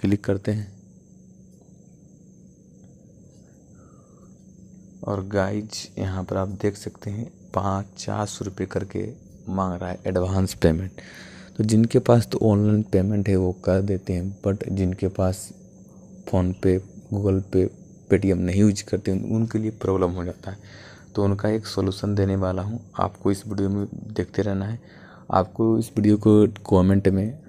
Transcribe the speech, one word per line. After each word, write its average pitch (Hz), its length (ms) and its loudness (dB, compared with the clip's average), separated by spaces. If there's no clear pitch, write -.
क्लिक 101 240 0
करते 101 280 -2
हैं 104 200 -6
और 95 240 -4
गाइज 101 600 -4
यहाँ 95 260 -4
पर 98 120 -4
आप 95 120 -2
देख 101 140 -2
सकते - 340 -12
हैं 107 200 -10
पचास 98 880 -4
रुपये 95 240 -6
करके 95 420 -6
मांग 92 320 -4
रहा 90 100 -8
है 92 160 -8
एडवांस 92 480 0
पेमेंट। 87 460 0
तो 113 80 0
जिनके 110 340 4
पास 120 280 4
तो - 160 -4
ऑनलाइन 107 400 4
पेमेंट 101 460 0
है 98 80 4
वो 92 160 2
कर 95 160 4
देते 98 320 -2
हैं, 95 300 -6
but 101 260 -2
जिनके 92 400 0
पास 92 400 -2
PhonePe, 92 500 2
Google 98 260 2
Pay, 92 120 4
Paytm 95 280 4
नहीं 90 220 0
यूज़ 104 240 4
करते 98 280 -4
उन-, 95 200 -4
उनके 110 260 -2
लिए 110 120 -2
प्रॉब्लम 95 400 0
हो 90 140 -6
जाता - 260 -10
है। 98 80 -14
तो 101 100 0
उनका 101 240 0
एक 107 180 -2
सॉल्यूशन 98 480 -2
देने 98 220 2
वाला 92 260 -2
हूँ, 107 180 -6
आपको 95 320 -2
इस 98 160 -4
वीडियो 98 220 -4
में 101 260 -2
देखते 104 480 -6
रहना 98 240 -2
है। 113 120 -8
आपको 113 480 2
इस 113 180 -4
वीडियो 104 200 6
को 104 300 6
कमेंट 98 380 4
में 104 300 -2